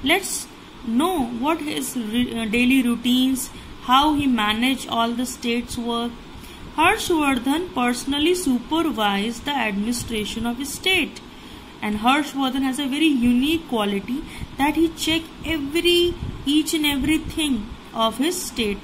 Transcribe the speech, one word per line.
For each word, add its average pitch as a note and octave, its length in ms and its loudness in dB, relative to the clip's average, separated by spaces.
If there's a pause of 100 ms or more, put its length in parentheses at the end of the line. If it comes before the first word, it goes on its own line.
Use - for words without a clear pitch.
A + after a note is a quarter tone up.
Let's F4 440 0 (400)
know C#4 380 2
what C4 360 -2
his D4 340 -6
re-, A#3 440 -2
uh, A3+ 60 -2
daily B3 360 4
routines, B3 680 2 (340)
how C#4 320 6
he C#4+ 100 2
managed A#3+ 640 2
all A#3 220 0
the A#3+ 140 -2
state's A#3+ 520 -4
work। A#3 340 -2 (680)
Harshvardhan D#4 960 2
personally C4+ 580 2
supervised A#3 1120 0
the C#4+ 60 -2
administration A3+ 960 -2
of A#3+ 100 -4
his C#4 160 -6
state। F4+ 480 0 (600)
And G#3 180 -2
Harshvardhan C4+ 640 0
has C4 160 -2
a C#4+ 80 -2
very D4 180 2
unique B3 640 4
quality G#3 540 0 (340)
that D4+ 180 2
he D#4+ 140 4
check D#4+ 320 -2 (240)
every, E4+ 720 2 (300)
each D4+ 280 2
and D4+ 120 0
everything C#4+ 840 0 (260)
of A3+ 240 2
his E4 240 0
state G#3 420 -2